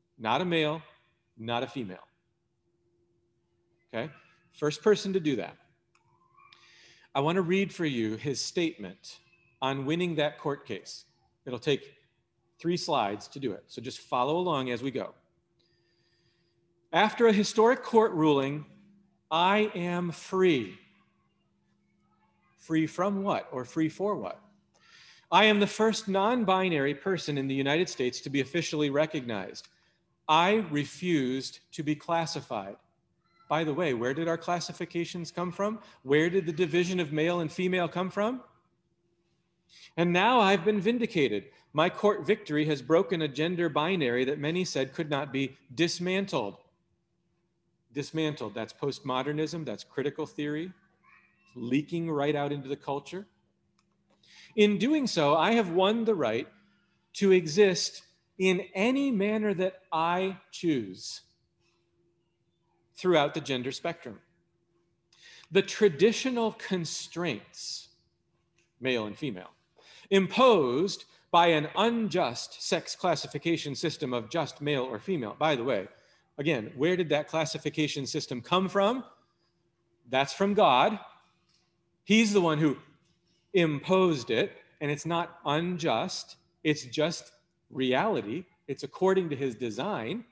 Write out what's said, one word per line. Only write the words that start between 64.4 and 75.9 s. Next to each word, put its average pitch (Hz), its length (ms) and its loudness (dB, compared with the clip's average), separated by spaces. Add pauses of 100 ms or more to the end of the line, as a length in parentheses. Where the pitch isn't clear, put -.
The 190 100 4
traditional 220 880 2
constraints, - 1400 -8 (920)
male 120 280 0
and 104 100 -12
female, 95 320 -10 (640)
imposed 190 920 4 (260)
by 175 160 8
an 151 280 4
unjust 196 840 0
sex - 340 -4
classification 151 800 -2
system 139 400 -4
of 113 160 -4
just - 320 -4
male 143 220 0
or 127 160 -6
female. 139 400 -4
By 151 160 2
the 117 80 -4
way, 107 240 -2 (500)